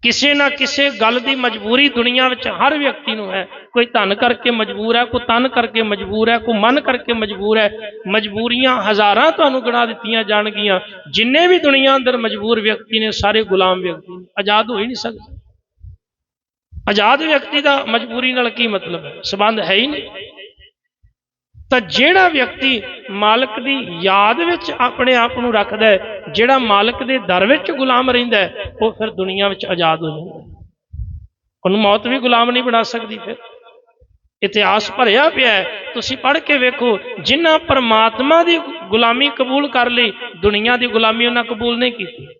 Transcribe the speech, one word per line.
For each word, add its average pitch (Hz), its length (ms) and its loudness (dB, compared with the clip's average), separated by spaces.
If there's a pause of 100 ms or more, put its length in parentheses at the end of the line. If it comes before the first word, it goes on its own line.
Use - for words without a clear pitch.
ਕਿਸੇ 254 320 2
ਨਾ 285 160 2
ਕਿਸੇ 277 400 0
ਗੱਲ 226 300 0
ਦੀ 269 160 -2
ਮਜਬੂਰੀ 247 540 0
ਦੁਨੀਆ 247 400 0
ਵਿੱਚ 254 180 -6
ਹਰ 233 300 0
ਵਿਅਕਤੀ 277 380 -4
ਨੂੰ 202 160 -8
ਹੈ। 190 160 -6 (260)
ਕੋਈ 240 120 2
ਧਨ 208 300 0
ਕਰਕੇ 240 360 0
ਮਜਬੂਰ 220 440 -2
ਹੈ, 240 100 2
ਕੋਈ 240 220 -4
ਤਨ 240 200 2
ਕਰਕੇ 233 340 -2
ਮਜਬੂਰ 208 480 -2
ਹੈ, 233 80 2
ਕੋਈ 226 200 -2
ਮਨ 240 220 4
ਕਰਕੇ 247 340 -2
ਮਜਬੂਰ 214 440 -2
ਹੈ। 208 140 2 (360)
ਮਜਬੂਰੀਆਂ 226 760 0
ਹਜ਼ਾਰਾਂ 208 500 4
ਤੁਹਾਨੂੰ 277 320 2
ਗਿਣਾ 240 220 0
ਦਿੱਤੀਆਂ 226 380 -4
ਜਾਣਗੀਆਂ। 208 560 0 (320)
ਜਿੰਨੇ 254 360 2
ਵੀ 359 120 4
ਦੁਨੀਆ 269 360 4
ਅੰਦਰ 254 220 0
ਮਜਬੂਰ 220 420 -2
ਵਿਅਕਤੀ 214 400 -2
ਨੇ, 220 120 -2
ਸਾਰੇ 208 320 0
ਗੁਲਾਮ 185 380 2
ਵਿਅਕਤੀ 180 360 -8
ਨੇ, 180 80 -18 (140)
ਆਜ਼ਾਦ 208 300 0
ਹੋ 226 100 -4
ਹੀ 208 60 -2
ਨਹੀਂ 247 100 -8
ਸਕਦੇ। - 440 -12 (1500)
ਆਜ਼ਾਦ 214 320 4
ਵਿਅਕਤੀ 302 400 0
ਦਾ 285 240 2
ਮਜਬੂਰੀ 240 480 -2
ਨਾਲ 247 160 0
ਕੀ 233 180 -2
ਮਤਲਬ 170 380 -6
ਹੈ? 143 180 -14
ਸੰਬੰਧ 208 360 0
ਹੈ 175 140 -2
ਹੀ 226 140 2
ਨਹੀਂ। 294 140 -6 (1700)
ਤਾਂ 254 100 4
ਜਿਹੜਾ 320 480 4
ਵਿਅਕਤੀ 262 520 0 (280)
ਮਾਲਕ 214 500 2
ਦੀ 262 280 -4 (140)
ਯਾਦ 202 400 2
ਵਿੱਚ 339 300 -2
ਆਪਣੇ 247 440 0
ਆਪ 247 240 0
ਨੂੰ 240 140 -2
ਰੱਖਦਾ 214 320 0
ਹੈ, 208 460 2
ਜਿਹੜਾ 247 260 2
ਮਾਲਕ 226 460 2
ਦੇ 262 140 -2
ਦਰ 185 280 0
ਵਿੱਚ 302 260 2
ਗੁਲਾਮ 262 400 0
ਰਹਿੰਦਾ 240 260 0
ਹੈ, 196 440 -4
ਉਹ 220 100 0
ਫਿਰ 220 180 -6
ਦੁਨੀਆ 190 400 -2
ਵਿੱਚ 196 160 -8
ਆਜ਼ਾਦ 165 380 0
ਹੋ 160 60 -4
ਜਾਂਦਾ 156 300 -12
ਹੈ। - 280 -20 (1000)
ਉਹਨੂੰ 190 140 2
ਮੌਤ 214 280 2
ਵੀ 262 120 -2
ਗੁਲਾਮ 240 320 2
ਨਹੀਂ 247 120 0
ਬਣਾ 233 200 2
ਸਕਦੀ। 220 420 -8
ਫਿਰ - 100 -10 (1080)
ਇਤਿਹਾਸ 202 480 0
ਭਰਿਆ 240 380 4
ਪਿਆ 262 220 2
ਹੈ, 190 420 -2
ਤੁਸੀਂ 254 240 -6
ਪੜ੍ਹ 269 220 0
ਕੇ 294 180 0
ਵੇਖੋ, 240 420 0 (220)
ਜਿਨ੍ਹਾਂ 320 380 2
ਪਰਮਾਤਮਾ 262 840 2
ਦੀ 339 160 2 (280)
ਗੁਲਾਮੀ 233 480 0
ਕਬੂਲ 269 320 0
ਕਰ 247 220 0
ਲਈ, 240 240 0 (280)
ਦੁਨੀਆ 214 360 2
ਦੀ 240 100 -2
ਗੁਲਾਮੀ 226 380 0
ਉਹਨਾਂ 240 180 0
ਕਬੂਲ 240 340 -4
ਨਹੀਂ 247 140 -2
ਕੀਤੀ। - 360 -14 (120)